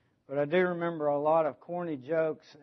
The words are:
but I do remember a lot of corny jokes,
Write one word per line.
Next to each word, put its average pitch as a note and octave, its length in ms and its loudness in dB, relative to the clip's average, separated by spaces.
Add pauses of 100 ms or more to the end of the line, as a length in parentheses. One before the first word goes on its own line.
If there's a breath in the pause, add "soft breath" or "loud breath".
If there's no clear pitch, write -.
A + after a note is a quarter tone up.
(280)
but C#3 120 -4
I D3 60 2
do D3+ 120 2
remember E3+ 480 0
a C#3+ 140 2
lot D#3+ 260 4
of C3+ 140 -4
corny E3+ 360 -6
jokes, D#3 520 -2 (160)